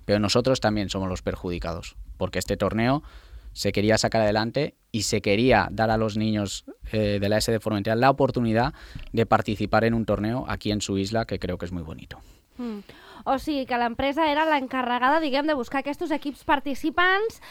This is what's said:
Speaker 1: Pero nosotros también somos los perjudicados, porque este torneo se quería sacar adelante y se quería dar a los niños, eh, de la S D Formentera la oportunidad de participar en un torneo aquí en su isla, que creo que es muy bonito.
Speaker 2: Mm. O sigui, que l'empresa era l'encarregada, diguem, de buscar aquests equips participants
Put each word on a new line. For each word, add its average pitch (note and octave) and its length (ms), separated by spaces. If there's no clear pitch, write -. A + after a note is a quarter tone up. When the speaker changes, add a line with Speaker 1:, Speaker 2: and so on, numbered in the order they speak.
Speaker 1:
Pero G2+ 160
nosotros A#2+ 400
también G#2+ 280
somos F#2+ 200
los F2+ 140
perjudicados, F2 760
porque F#2 220
este G2 180
torneo A2+ 460
se - 180
quería G#2+ 260
sacar A2+ 240
adelante A2 540
y G#2+ 100
se G#2 180
quería G#2+ 520
dar A2 180
a A2 60
los A2 200
niños, G#2+ 480
eh, G#2 280
de G2+ 80
la G#2+ 100
S A2+ 120
D A2 100
Formentera A2 360
la C3 140
oportunidad B2 640
de A2+ 140
participar G#2+ 580
en A#2 100
un A2+ 100
torneo G#2+ 440
aquí G#2 220
en G#2 100
su G2+ 160
isla, G#2+ 280
que - 140
creo F2+ 200
que F2 80
es F2 60
muy F2 100
bonito. - 360
Speaker 2:
Mm. A#3 220
O C4 140
sigui, C#4 280
que B3 120
l'empresa B3+ 540
era D4+ 160
l'encarregada, B3+ 720
diguem, C#4 260
de D#4 80
buscar C4 240
aquests C#4+ 320
equips C#4+ 320
participants F4 960